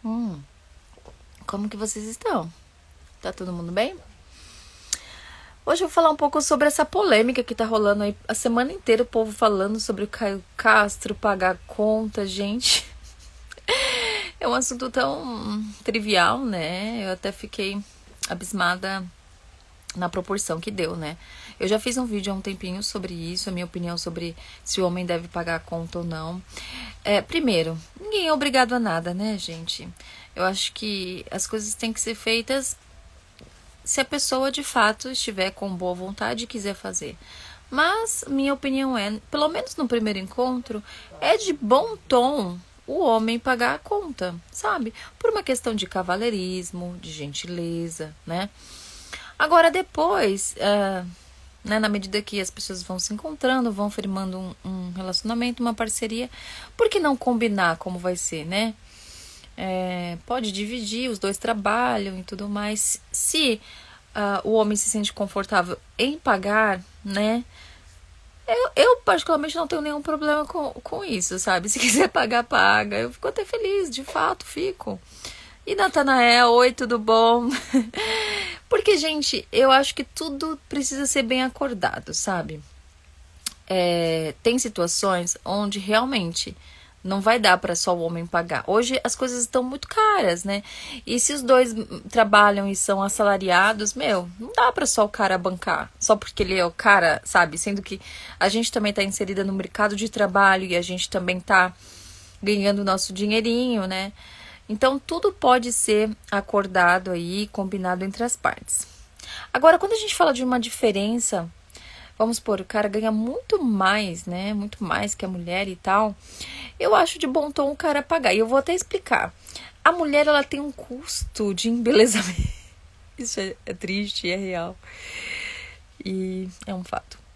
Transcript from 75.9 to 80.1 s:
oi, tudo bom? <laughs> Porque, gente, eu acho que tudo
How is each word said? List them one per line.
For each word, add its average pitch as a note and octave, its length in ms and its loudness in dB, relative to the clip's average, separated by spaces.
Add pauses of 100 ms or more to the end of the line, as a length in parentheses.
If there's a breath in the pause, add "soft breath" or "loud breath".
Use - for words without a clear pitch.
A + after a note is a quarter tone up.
oi, B3 200 8
tudo A#3+ 240 -2
bom? A3+ 540 6
<laughs> G#4 1200 -2
Porque, G#4+ 280 4
gente, D4+ 540 -2
eu C4 220 6
acho C4+ 240 4
que C4+ 80 -4
tudo D#4 520 -6 (120)